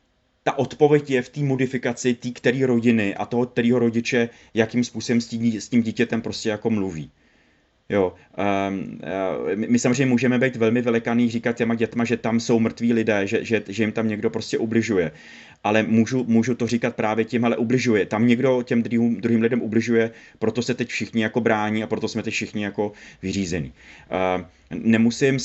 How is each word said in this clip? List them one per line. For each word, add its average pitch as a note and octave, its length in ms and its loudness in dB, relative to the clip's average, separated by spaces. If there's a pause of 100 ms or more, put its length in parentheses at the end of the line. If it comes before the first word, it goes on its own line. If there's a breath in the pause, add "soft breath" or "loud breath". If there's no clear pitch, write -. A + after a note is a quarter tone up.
(440)
ta - 140 -2
odpověď D3 520 4
je B2+ 120 2
v - 80 -8
té D3 120 -6
modifikaci B2+ 720 0
té B2+ 160 -6
který C3 360 0
rodiny A2+ 500 2
a G2+ 100 -6
toho A#2+ 200 -2
kterýho A#2+ 340 2
rodiče, A#2 500 0 (240 loud breath)
jakým A2+ 300 0
způsobem A#2 380 -2
s A#2 60 -8
tím, A2+ 340 -2
s - 80 -16
tím A#2+ 140 2
dítětem A2+ 380 -2
prostě, A2 280 -6
jako, G#2+ 200 -2
mluví. F#2+ 420 -4 (800 soft breath)
Jo, F#2 220 2 (240 soft breath)
ehm, G2 680 -2
eh, F2 520 -4
my, A2 120 -4
my A#2+ 120 4
samozřejmě B2+ 260 2
můžeme B2 340 2
být B2 160 0
velmi A2+ 260 2
velekaný, A#2 480 0
říkat A#2 260 -2
těma A#2 200 0
dětma, A2+ 280 -2
že A#2 140 0
tam A2+ 220 0
jsou A#2 200 2
mrtví A#2 340 0
lidé, G#2+ 340 2
že, G2 180 -2
že, G#2 220 0
že G2+ 160 -2
jim G#2+ 80 0
tam A2+ 160 -2
někdo G#2+ 220 0
prostě - 280 -6
ubližuje. A2 540 0 (520 loud breath)
Ale G#2+ 200 2
můžu, A#2 400 2
můžu A2+ 320 2
to A#2+ 120 -2
říkat A#2+ 280 -2
právě A2 300 0
tím: A#2 200 -2
„Ale A#2 120 0
ubližuje. A#2 480 2
Tam A2 220 0
někdo B2 360 4
těm A#2+ 200 0
druhým, A#2 380 0
druhým A#2 200 2
lidem A#2 200 2
ubližuje, A2+ 500 0 (280 loud breath)
proto G#2+ 220 -2
se B2 120 -2
teď B2 160 -4
všichni, A2+ 340 -4
jako, A2+ 180 -2
brání G#2+ 420 0
a G#2+ 40 -6
proto A2+ 200 -4
jsme G#2+ 160 -4
teď A2 100 -6
všichni, G#2 300 -6
jako, G#2 280 -4 (300 loud breath)
vyřízení.“ F2+ 520 -4 (360 loud breath)
Ehm, F#2 360 -2 (380 soft breath)
nemusím, A#2 600 2